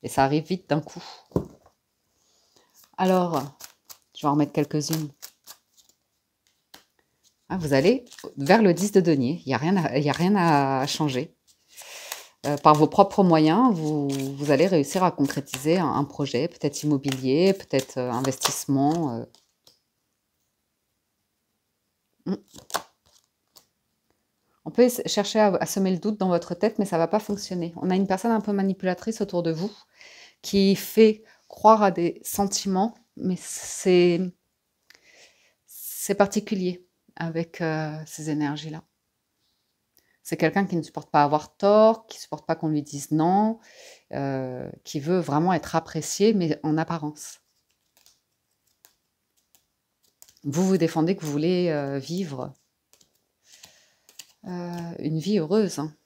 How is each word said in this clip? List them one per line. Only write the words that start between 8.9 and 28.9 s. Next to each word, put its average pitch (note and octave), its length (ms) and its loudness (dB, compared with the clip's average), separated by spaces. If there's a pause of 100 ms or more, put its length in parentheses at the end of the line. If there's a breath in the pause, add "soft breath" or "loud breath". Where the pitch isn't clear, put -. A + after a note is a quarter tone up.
de G3 80 6
denier. D#3+ 460 2
Il - 60 -8
y - 20 0
a A2+ 60 2
rien E3+ 180 2
à, C#3+ 220 0
il D3 40 -2
y C#3+ 60 0
a C3+ 40 0
rien F3+ 220 2
à C#3+ 520 2
changer. C#3 500 -4 (1080 loud breath)
Euh, C#3+ 100 -2
par D#3 160 6
vos D3+ 140 6
propres G3 360 4
moyens, E3+ 520 4
vous, D3+ 340 -4
vous C#3 400 -6
allez D3 160 6
réussir F3+ 380 2
à F3+ 80 2
concrétiser C#3 680 -2
un, D#3+ 160 0
un C#3 100 0
projet, C#3+ 440 -4
peut-être - 340 -6
immobilier, C#3 720 0
peut-être, - 440 -4
euh, B2 140 -4
investissement, C3+ 1000 -2
euh. A#2 140 -8 (3000)
Hmm. F3+ 160 -6 (2250)
On D#3 60 -10
peut A#3 120 4
ess-, B3 220 2
chercher G#3 340 -2
à, G#3 140 6
à - 140 -2
semer F#3+ 240 0
le F3+ 80 -2
doute G#3 180 -4
dans F#3 120 -2
votre F3 260 -2
tête, A3+ 240 -2
mais G3+ 60 2
ça F3 120 -4
va E3 100 2
pas G#3+ 120 0
fonctionner. F3+ 560 -8
On F#3 160 -4
a F3+ 40 2
une F#3+ 120 0
personne F#3+ 240 0
un A3 100 0
peu G#3 100 -4
manipulatrice F#3+ 680 -2